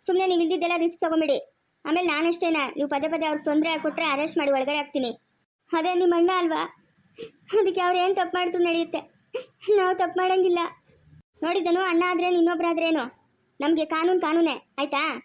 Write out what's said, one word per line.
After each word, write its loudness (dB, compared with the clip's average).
ಸುಮ್ನೆ 0
ನೀವು 2
ಇಲ್ದಿದ್ದೆಲ್ಲ 0
ರಿಸ್ಕ್ -2
ತಗೊಂಬೇಡಿ. 0
ಆಮೇಲೆ 0
ನಾನಷ್ಟೇನಾ, 0
ನೀವು -2
ಪದೇ -2
ಪದೇ -2
ಅವ್ರಿಗೆ -4
ತೊಂದ್ರೆ 0
ಕೊಟ್ರೆ -4
ಅರೆಸ್ಟ್ -4
ಮಾಡಿ 0
ಒಳಗಡೆ 0
ಹಾಕ್ತೀನಿ. -4
ಅದೇ 0
ನಿಮ್ಮ 4
ಅಣ್ಣ 4
ಅಲ್ವಾ, 0
ಅದಕ್ಕೆ 2
ಅವ್ರು 2
ಏನ್ 2
ತಪ್ಪು -2
ಮಾಡಿದ್ರು 0
ನಡೆಯುತ್ತೆ, -2
ನಾವು 4
ತಪ್ಪು -2
ಮಾಡಂಗಿಲ್ಲ. 2
ನೋಡಿದನು, 0
ಅಣ್ಣ 2
ಆದ್ರೇನು, 0
ಇನ್ನೊಬ್ರಾದ್ರೇನು, 0
ನಮ್ಗೆ 0
ಕಾನೂನು 0
ಕಾನೂನೇ, 2
ಆಯ್ತಾ? -2